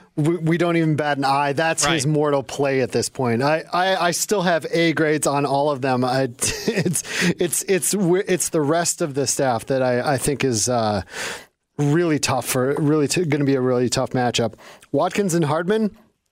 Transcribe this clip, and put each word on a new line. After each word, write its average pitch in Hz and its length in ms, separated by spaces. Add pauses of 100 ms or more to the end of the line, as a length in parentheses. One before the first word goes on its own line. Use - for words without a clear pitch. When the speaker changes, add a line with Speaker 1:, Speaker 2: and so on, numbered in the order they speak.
(160)
Speaker 1:
we, 160 220
we 165 200
don't 170 180
even 160 200
bat 147 240
an 139 60
eye. 143 280
That's 160 320
his 131 200
Speaker 2:
Right. 151 60
Speaker 1:
mortal 147 300
play 135 400
at 123 100
this 117 180
point. 120 340
I, 156 280
I, 180 360
I 175 40
still 196 300
have 170 300
A 165 220
grades 151 340
on 143 180
all 139 240
of 139 120
them. 127 220
I, 127 200
<laughs> 123 160 (280)
it's, 185 640 (100)
it's, 180 240
it's, 190 280
w-, 180 360
it's 180 220
the 165 120
rest 165 400
of 156 120
the 139 140
staff 127 400
that 131 160
I, 127 300
I 131 40
think 135 260
is, 120 240
uh, 107 360 (720)
really 151 400
tough 131 300
for, 131 280
really 151 320
t-, 175 180
gonna 143 180
be 139 120
a 127 60
really 127 280
tough 127 220
matchup. 123 420 (380)
Watkins 180 440
and 170 100
Hardman, 180 500 (360)